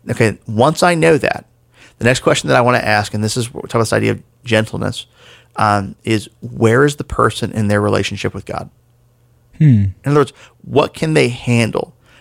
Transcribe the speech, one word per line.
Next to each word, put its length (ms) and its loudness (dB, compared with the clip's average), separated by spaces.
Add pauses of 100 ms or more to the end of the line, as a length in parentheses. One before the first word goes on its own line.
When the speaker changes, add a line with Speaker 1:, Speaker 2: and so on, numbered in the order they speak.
(100)
Speaker 1:
Okay, 360 0
once 360 2
I 120 4
know 240 4
that, 280 -4 (520)
the 60 -6
next 160 2
question 280 0
that 80 2
I 40 4
wanna 180 2
ask, 360 -2
and 100 -2
this 120 -4
is, 160 -6
we're 100 -12
talking 160 -4
about 60 2
this 80 -2
idea 200 0
of 100 -8 (220)
gentleness, 640 -2 (500)
um, 380 0 (100)
is 240 -2 (120)
where 440 2
is 120 0
the 80 -10
person 480 -2
in 160 -2
their 120 2
relationship 540 -2
with 120 -12
God? 240 -10 (880)
Speaker 2:
Hmm. 260 6
Speaker 1:
In 100 -2 (120)
other 140 0
words, 120 -2 (300)
what 320 0
can 200 -4
they 140 2
handle? 640 -2 (260)